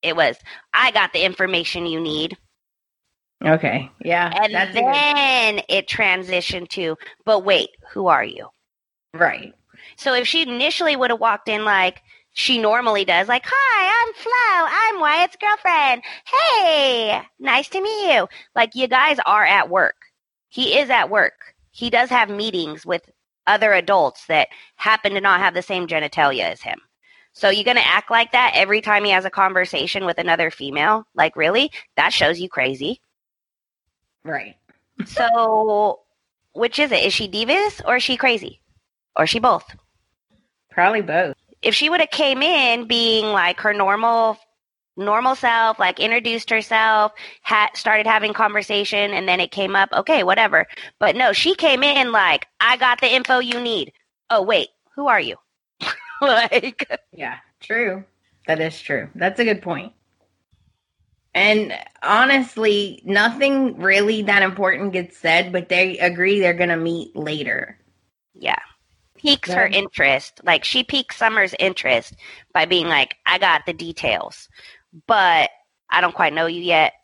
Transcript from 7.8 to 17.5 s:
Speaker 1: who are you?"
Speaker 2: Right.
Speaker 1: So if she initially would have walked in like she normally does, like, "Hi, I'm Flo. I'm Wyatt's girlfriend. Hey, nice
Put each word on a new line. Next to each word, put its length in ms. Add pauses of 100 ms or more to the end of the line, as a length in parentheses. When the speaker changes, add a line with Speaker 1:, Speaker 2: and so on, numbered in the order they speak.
Speaker 1:
who 160
are 180
you?" 240 (640)
Speaker 2:
Right. 380 (440)
Speaker 1:
So 180
if 140
she 140
initially 520
would 160
have 100
walked 280
in 160
like 380 (320)
she 240
normally 460
does, 240
like, 180
"Hi, 600
I'm 80
Flo. 200
I'm 680
Wyatt's 360
girlfriend. 680 (220)
Hey, 960 (200)
nice 300